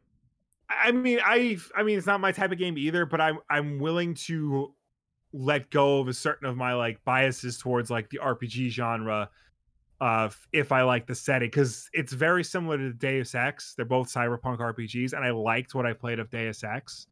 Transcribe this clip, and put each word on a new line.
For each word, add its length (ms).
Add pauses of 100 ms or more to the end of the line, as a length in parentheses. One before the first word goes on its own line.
(680)
I 220
mean, 340
I, 340 (180)
I 80
mean, 120
it's 120
not 120
my 120
type 200
of 60
game 180
either, 300
but 140
I'm, 180 (100)
I'm 300
willing 360 (120)
to 480 (580)
let 380
go 300
of 80
a 60
certain 340
of 80
my, 180
like, 300
biases 540
towards, 320
like, 200
the 80
R 160
P 140
G 200
genre, 640 (680)
uh, 260
f-, 260
if 200
I 100
like 240
the 80
setting, 360
'cause 420
it's 200
very 320
similar 340
to 140
Deus 420
Ex. 400
They're 100
both 240
cyberpunk 520
R 140
P 120
Gs, 260
and 120
I 60
liked 440
what 120
I 60
played 260
of 120
Deus 340
Ex. 480